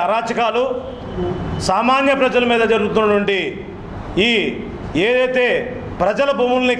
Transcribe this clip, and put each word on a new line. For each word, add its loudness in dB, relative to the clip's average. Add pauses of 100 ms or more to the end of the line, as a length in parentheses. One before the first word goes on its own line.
అరాచకాలు, 0 (1040)
సామాన్య 2
ప్రజల 2
మీద 2 (100)
జరుగుతున్నటువంటి 2 (880)
ఈ 4 (760)
ఏదైతే 2 (580)
ప్రజల 2 (100)
భూముల్ని 2